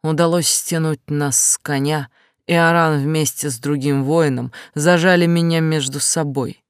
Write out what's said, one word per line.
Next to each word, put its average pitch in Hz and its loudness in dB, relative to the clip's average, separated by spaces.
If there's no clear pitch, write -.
удалось 165 2
стянуть 160 -2
нас 147 -2
с - 0
коня, 143 -4
и 170 0
Аран 165 4
вместе 147 -2
с 117 -8
другим 139 0
воином 135 0
зажали 170 4
меня 170 2
между 147 -2
собой. 139 -4